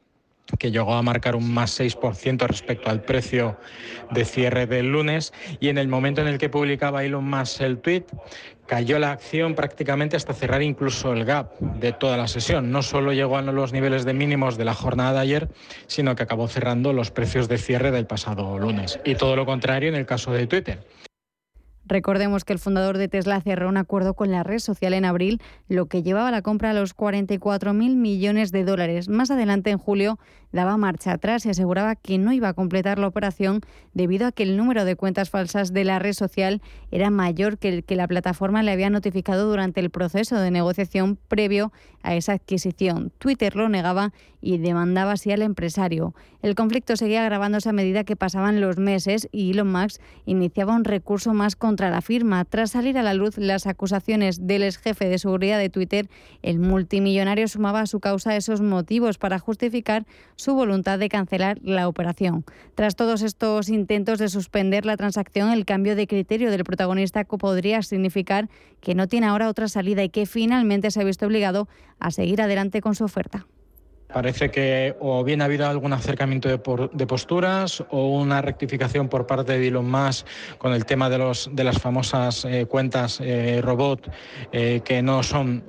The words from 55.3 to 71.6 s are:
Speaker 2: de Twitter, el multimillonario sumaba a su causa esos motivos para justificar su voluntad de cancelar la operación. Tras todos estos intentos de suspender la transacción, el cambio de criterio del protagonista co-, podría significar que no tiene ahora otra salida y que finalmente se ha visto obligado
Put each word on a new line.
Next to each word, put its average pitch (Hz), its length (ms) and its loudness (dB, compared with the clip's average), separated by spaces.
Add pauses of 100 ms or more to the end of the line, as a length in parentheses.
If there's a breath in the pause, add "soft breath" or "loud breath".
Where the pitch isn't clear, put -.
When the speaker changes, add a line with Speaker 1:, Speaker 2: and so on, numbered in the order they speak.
Speaker 2:
de 196 100 0
Twitter, 196 380 0 (340 loud breath)
el 170 180 0
multimillonario 196 920 2
sumaba 208 320 0
a 214 60 0
su 208 120 -4
causa 202 380 0
esos 208 240 -2
motivos 208 560 2
para 190 220 -2
justificar 220 680 -2 (300 loud breath)
su - 180 -2
voluntad 196 460 2
de 202 100 0
cancelar 190 540 0
la 185 240 0
operación. 170 580 -2 (300 loud breath)
Tras 208 200 2
todos 226 280 0
estos 214 460 0
intentos 208 500 0
de 208 100 0
suspender 196 560 0
la 214 120 0
transacción, 208 520 0
el 226 160 2
cambio 196 300 2
de 202 100 0
criterio 214 460 0
del 190 120 0
protagonista 190 600 0
co-, 202 140 -6
podría 196 420 0
significar 196 680 0 (320 loud breath)
que - 140 -2
no 185 140 2
tiene 233 180 2
ahora 214 240 2
otra 214 180 -2
salida 196 360 0
y 185 60 0
que 208 180 -2
finalmente 226 640 2
se 208 100 0
ha - 20 2
visto 196 220 0
obligado 202 420 2 (320 soft breath)